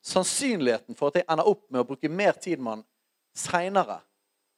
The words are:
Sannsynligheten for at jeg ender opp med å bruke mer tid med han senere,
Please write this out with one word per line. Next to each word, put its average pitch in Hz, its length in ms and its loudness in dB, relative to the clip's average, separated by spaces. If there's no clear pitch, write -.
Sannsynligheten 180 920 0
for 143 120 0
at 180 100 0
jeg 175 100 0
ender 160 200 2
opp - 200 2
med 127 120 0
å 120 60 -2
bruke 139 220 -6
mer 185 280 2
tid 160 240 -4
med 113 160 -6
han 110 80 -18
senere, 175 640 -2